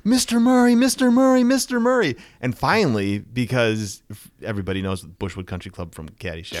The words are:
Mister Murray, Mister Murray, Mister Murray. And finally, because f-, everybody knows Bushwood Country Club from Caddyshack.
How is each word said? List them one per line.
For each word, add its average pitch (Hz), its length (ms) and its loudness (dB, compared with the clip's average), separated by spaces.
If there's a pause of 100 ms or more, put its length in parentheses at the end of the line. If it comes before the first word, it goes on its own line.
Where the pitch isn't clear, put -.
Mister 233 360 2
Murray, 247 340 4
Mister 247 360 2
Murray, 254 340 4
Mister 247 360 0
Murray. 233 360 0 (240)
And 123 160 -4
finally, 123 640 0
because 110 920 -2
f-, - 200 -20 (120)
everybody 95 400 -6
knows 95 200 -4
Bushwood 92 440 -10
Country 90 240 -12
Club 87 240 -14
from 78 140 -14
Caddyshack. 82 520 -14